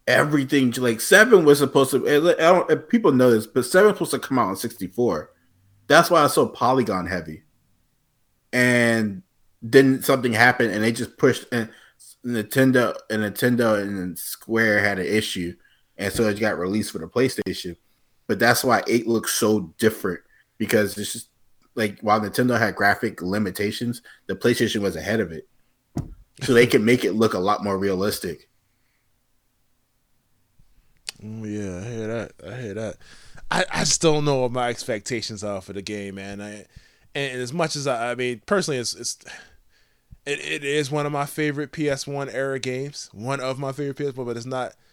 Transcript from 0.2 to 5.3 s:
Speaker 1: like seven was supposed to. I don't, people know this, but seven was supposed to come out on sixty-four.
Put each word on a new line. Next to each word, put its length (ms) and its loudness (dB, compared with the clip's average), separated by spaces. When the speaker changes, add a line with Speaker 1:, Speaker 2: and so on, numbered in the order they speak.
Speaker 1:
like 240 0
seven 440 8
was 140 8
supposed 320 2
to. 160 0
I 300 4
don't, 520 4
people 220 4
know 220 6
this, 160 2
but 160 0
seven 240 6
was 80 0
supposed 160 -4
to 160 -4
come 100 0
out 100 2
on 80 -4
sixty-four. 760 -4